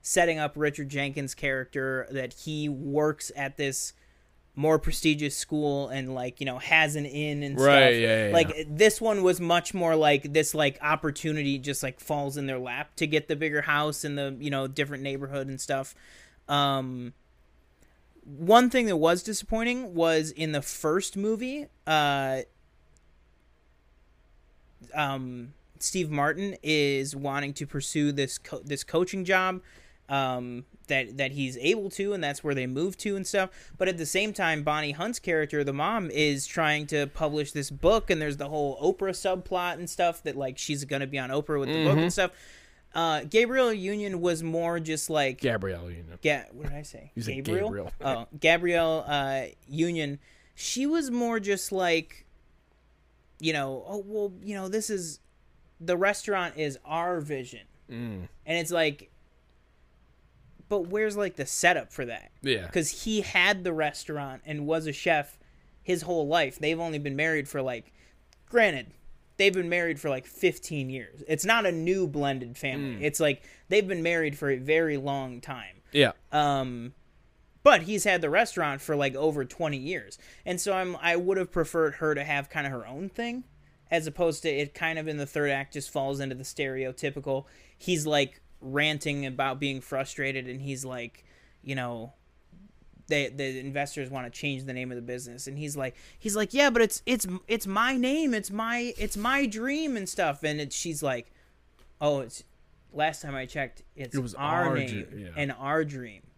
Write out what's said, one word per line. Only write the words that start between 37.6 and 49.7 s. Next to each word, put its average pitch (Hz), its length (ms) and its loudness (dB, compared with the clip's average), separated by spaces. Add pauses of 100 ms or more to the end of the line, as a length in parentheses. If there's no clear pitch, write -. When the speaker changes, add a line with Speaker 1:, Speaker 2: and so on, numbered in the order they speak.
Speaker 1:
book, 190 380 4
and 170 120 2
there's 147 160 -4
the 143 120 -6
whole 143 300 -2
Oprah 190 320 2
subplot 180 600 -2
and 165 160 -8
stuff 170 340 0
that, 143 120 -4
like, 135 220 -4
she's 143 280 -4
gonna 139 220 -4
be 139 100 -6
on 127 120 -4
Oprah 147 300 0
with 135 100 0
the 160 140 2
book 147 100 6
Speaker 2:
Mm-hmm. 147 100 6
Speaker 1:
and 175 100 2
stuff. 185 180 2 (600)
Uh, 160 300 2
Gabrielle 233 500 4
Union 196 480 -2
was 170 200 2
more 170 380 -2
just 156 300 -4
like 139 320 2
Speaker 2:
Gabrielle 95 480 -2
Union. 85 320 -14
Speaker 1:
Ga-, 147 320 2
what 143 160 -8
did 143 80 -6
I 147 60 -10
say? - 320 -18
Speaker 2:
You 117 80 -6
said 131 200 -4
Speaker 1:
Gabriel? 175 260 0
Speaker 2:
Gabriel. 202 220 -6 (100)
Speaker 1:
Oh, 123 260 -4 (120)
Gabrielle, 165 680 2
uh, 135 380 -2 (220)
Union. 151 520 -2 (340)